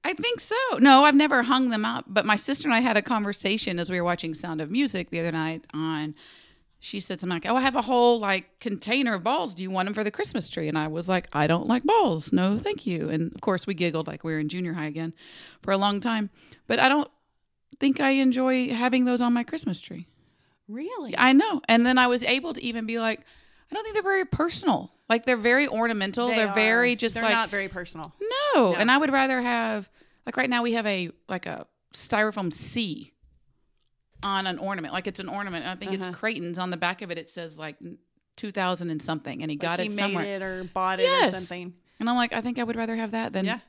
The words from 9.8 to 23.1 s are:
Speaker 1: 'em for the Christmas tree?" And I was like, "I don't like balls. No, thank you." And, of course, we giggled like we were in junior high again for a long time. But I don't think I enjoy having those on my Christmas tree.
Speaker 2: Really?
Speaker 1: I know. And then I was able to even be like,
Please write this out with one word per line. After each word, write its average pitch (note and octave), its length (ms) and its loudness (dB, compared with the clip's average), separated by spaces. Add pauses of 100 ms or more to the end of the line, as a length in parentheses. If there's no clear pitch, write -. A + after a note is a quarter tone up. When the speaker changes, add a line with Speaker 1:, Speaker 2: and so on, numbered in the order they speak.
Speaker 1:
'em G3+ 80 -6
for G#3+ 80 -2
the G#3 80 0
Christmas B3 380 -6
tree?" D#3+ 180 -6
And D#3 100 -2
I D#3 120 0
was E3 200 -6
like, F3+ 240 0
"I D3 140 2
don't E3 220 2
like B3 160 2
balls. C#4 480 2
No, F#3+ 260 2
thank G4+ 260 -6
you." E3 260 -2
And, D#3+ 220 -2
of - 100 -16
course, - 220 0
we G3 100 -4
giggled D#3+ 340 -2
like D3+ 160 -12
we E3 80 -4
were D#3 80 -2
in D3+ 80 -2
junior F3 240 -4
high D#3+ 140 -4
again D#3+ 260 -6 (500)
for - 80 -4
a G3 80 2
long G3+ 220 0
time. A3 300 -2 (360)
But A3+ 140 0
I C4 80 8
don't C#4+ 200 2 (680)
think C#4 220 2
I C4+ 100 4
enjoy C4 600 2
having B3 340 2
those B3 160 2
on A#3+ 120 2
my A#3+ 120 2
Christmas A#3+ 360 -6
tree. E3+ 280 -14 (580)
Speaker 2:
Really? C#4+ 500 -8
Speaker 1:
I C4 160 8
know. F4 360 6
And A#3 180 6
then B3+ 100 4
I B3 120 6
was B3 160 0
able C4 300 0
to A#3+ 100 -8
even A3+ 220 -4
be A#3 120 -4
like, A3+ 220 -2 (500)